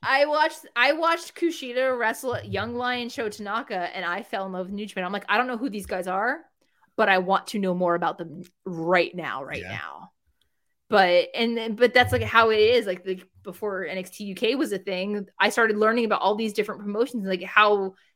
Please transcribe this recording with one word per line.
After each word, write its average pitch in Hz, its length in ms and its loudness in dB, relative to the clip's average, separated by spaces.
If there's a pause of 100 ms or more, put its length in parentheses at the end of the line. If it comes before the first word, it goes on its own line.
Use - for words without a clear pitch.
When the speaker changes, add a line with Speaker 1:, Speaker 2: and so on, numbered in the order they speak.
Speaker 1:
I 269 220 4
watched, 302 500 0
I 240 160 4
watched 339 420 0
Kushida 262 640 -2
wrestle 233 460 -2
Young 220 320 -6
Lion 247 340 -4
Show 226 180 -6
Tanaka, 208 680 -6
and 185 100 -6
I 180 160 -4
fell 202 240 -6
in 190 60 -8
love 185 160 -6
with 202 80 -10
New 208 100 -8
Japan. 196 180 -6
I'm 180 80 -4
like, 202 160 -6
"I 208 100 2
don't 254 100 2
know 247 100 -4
who 247 120 -4
these 202 180 -8
guys 185 200 -6
are, 226 340 -2 (540)
but 214 140 4
I 190 80 6
want 185 300 0
to 208 120 -4
know 185 140 0
more 175 220 2
about 170 240 -2
them 156 240 -12 (220)
right 175 500 2
now, 139 280 -8
right 147 200 -10
Speaker 2:
Yeah. 92 60 -12
Speaker 1:
now." 76 420 -12 (760)
But, 180 460 6
and, 233 240 0
and, 226 180 -4
but 240 200 4
that's, 247 160 6
like, 247 100 2
how 226 300 4
it 214 80 4
is. 226 260 6
Like, 185 180 -4
the, 190 160 -6 (220)
before 196 460 -8
N 180 100 -8
X 185 140 -10
T 214 140 -12
U 196 100 -8
K 226 180 0
was 269 180 -2
a 196 60 -2
thing, 196 500 -6 (120)
I - 100 4
started 220 280 2
learning 226 280 2
about 208 160 0
all 208 140 2
these 214 180 -2
different 208 280 -4
promotions, 208 440 -2
like, 185 160 -2
how 196 540 4 (200)